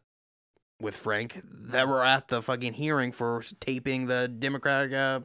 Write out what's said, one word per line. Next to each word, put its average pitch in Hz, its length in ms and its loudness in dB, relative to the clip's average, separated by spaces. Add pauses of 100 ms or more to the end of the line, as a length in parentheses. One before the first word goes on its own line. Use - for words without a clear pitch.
(800)
with 107 160 -6
Frank 110 480 -4
that 127 420 0
were 135 180 2
at 135 220 4
the 120 160 0
fucking 123 300 -2
hearing 139 400 0
for 117 260 -2
s-, - 220 -8
taping 131 460 -2
the 123 200 2
Democratic, 135 680 0
uh, 135 320 0